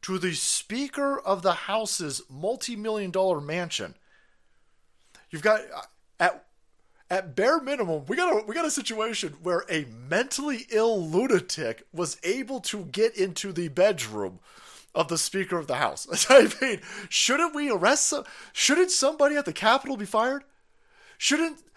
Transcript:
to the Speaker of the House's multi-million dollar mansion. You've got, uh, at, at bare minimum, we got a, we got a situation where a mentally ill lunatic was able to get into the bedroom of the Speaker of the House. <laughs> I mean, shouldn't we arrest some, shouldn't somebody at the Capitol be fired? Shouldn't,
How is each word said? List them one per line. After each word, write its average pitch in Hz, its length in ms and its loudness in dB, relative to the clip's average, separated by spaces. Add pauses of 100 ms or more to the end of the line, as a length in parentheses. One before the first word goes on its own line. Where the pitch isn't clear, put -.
to 190 160 -4
the 180 160 -2
Speaker 277 840 -4
of 190 220 0
the 185 120 2
House's 190 760 -4
multi-million 208 800 -6
dollar 185 300 2
mansion. 156 540 -6 (1300)
You've 151 120 -12
got, 214 200 4 (140)
uh, - 60 -10 (380)
at, - 260 2 (640)
at 180 260 -2
bare 262 240 4
minimum, 208 480 -4
we - 80 -4
got 330 280 2
a, - 20 -18
we 214 80 -8
got 339 120 -2
a 302 60 -2
situation 220 720 -4
where 170 280 -2
a 156 160 -2
mentally 226 840 -4
ill 220 340 2
lunatic 160 880 0
was 156 320 -6
able 247 380 -4
to 202 240 -6
get 214 320 0
into 190 340 -4
the 170 180 -4
bedroom 113 720 0 (540)
of 160 140 2
the 165 100 -2
Speaker 185 400 -2
of 151 100 -6
the 131 80 -2
House. 120 320 -2 (180)
<laughs> - 40 4
I 254 200 10 (120)
mean, 247 200 -2 (280)
shouldn't 302 460 2
we 294 160 -2
arrest 214 360 4
some, - 180 -4 (260)
shouldn't 359 400 2
somebody 294 440 2
at 285 100 -2
the 156 80 -6
Capitol 247 440 2
be 202 80 -8
fired? 254 380 0 (760)
Shouldn't, 311 420 0 (180)